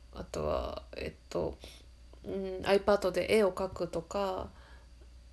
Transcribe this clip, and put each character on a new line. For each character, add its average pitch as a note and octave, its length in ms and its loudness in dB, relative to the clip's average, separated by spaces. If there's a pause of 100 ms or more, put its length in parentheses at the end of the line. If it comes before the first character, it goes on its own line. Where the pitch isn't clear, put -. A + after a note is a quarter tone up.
(140)
あ - 80 -10
と - 240 -6
は、 - 360 -2 (140)
え - 120 -6
っ - 40 -8 (180)
と、 - 280 -2 (680)
う G3+ 60 -8
ん、 F#3+ 320 -6
iPad G3 480 4
で F3+ 260 2
絵 A3 60 8
を F#3+ 80 6
描 F#3+ 180 -4
く F3+ 200 -4
と E3 140 -4
か、 G3 480 -4 (840)